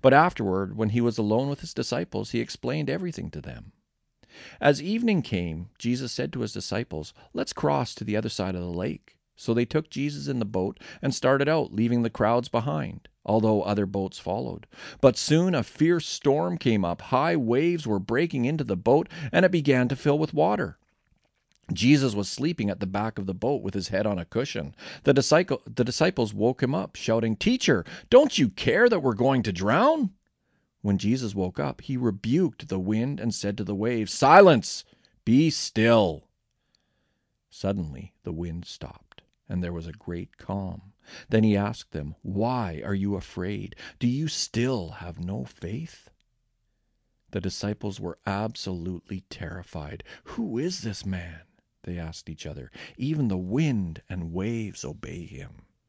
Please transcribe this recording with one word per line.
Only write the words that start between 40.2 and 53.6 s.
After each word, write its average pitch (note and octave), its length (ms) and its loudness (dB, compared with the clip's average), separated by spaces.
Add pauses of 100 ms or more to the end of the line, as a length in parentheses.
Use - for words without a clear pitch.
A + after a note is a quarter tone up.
calm. F#2+ 540 -8 (380)
Then A2 160 6
he G#2 100 6
asked G#2 360 -2
them, D2+ 320 -8
"Why G2 600 -2
are G2+ 100 -4
you G2 220 0
afraid? G2 600 -8 (220)
Do A#2+ 80 0
you C#3+ 200 0
still A#2 640 -4 (100)
have E2+ 180 -12
no G2 280 -6
faith?" - 640 -12 (1200)
The G#2 80 -4
disciples G2+ 600 -6
were F2+ 240 -10
absolutely F#2+ 1040 -6
terrified. - 720 -12 (220)
"Who F3+ 320 -6
is F#3 240 -4
this G#2+ 240 -8
man?" F2 380 -8 (400)
they F2+ 160 -8
asked D#2+ 300 -12
each D#2+ 160 -14
other. C#2+ 260 -12 (260)
"Even C#3+ 300 0
the F#2+ 100 0
wind G2+ 720 0